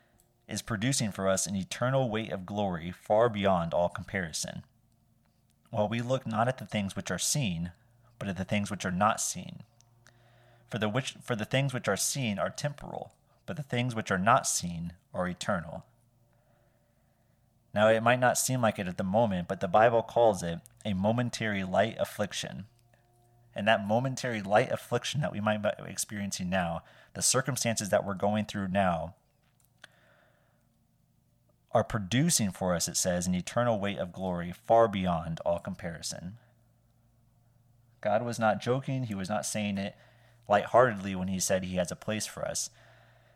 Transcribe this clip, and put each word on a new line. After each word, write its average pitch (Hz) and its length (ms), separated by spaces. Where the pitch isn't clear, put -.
is 104 140
producing 117 500
for 95 160
us 95 180
an 92 80
eternal 123 560
weight 110 220
of 92 120
glory 90 460
far 107 380
beyond 98 440
all 85 160
comparison. - 760
While 107 180
we 117 140
look 123 240
not 113 220
at 131 100
the 107 80
things 101 280
which - 160
are 90 80
seen, 90 540
but - 100
at 95 80
the 95 80
things 180 260
which 95 140
are 95 60
not 175 300
seen. - 420
For 117 100
the 107 100
which, 120 240
for 120 140
the 107 100
things 135 260
which 117 160
are 98 80
seen 113 420
are 87 120
temporal, - 640
but 92 100
the 151 60
things 123 320
which 110 160
are 98 80
not 113 280
seen 85 480
are 90 140
eternal." 87 580
Now, 107 160
it 113 140
might 120 180
not 123 160
seem 127 240
like 113 180
it 95 100
at 87 100
the 101 60
moment, 95 440
but 95 120
the 98 80
Bible 113 340
calls 110 400
it 85 180
a 107 80
momentary 107 720
light 95 340
affliction. - 680
And 101 120
that 104 200
momentary 123 560
light 107 280
affliction - 520
that - 100
we 104 80
might 107 220
be 104 80
experiencing 98 640
now, 85 320
the 92 80
circumstances 120 680
that 98 160
we're 98 80
going 104 320
through 101 240
now, 90 460
are 113 120
producing 110 640
for 90 240
us, 85 140
it 82 100
says, 90 280
an 90 80
eternal 113 460
weight 101 160
of 175 160
glory 180 400
far 117 340
beyond 85 540
all 85 180
comparison. 87 800
God 104 200
was 117 160
not 107 220
joking. 131 440
He 110 100
was 95 160
not 107 160
saying 104 320
it 98 180
lightheartedly 104 680
when 92 140
he 95 120
said 92 240
he 92 120
has 90 140
a - 60
place 110 300
for - 180
us. - 240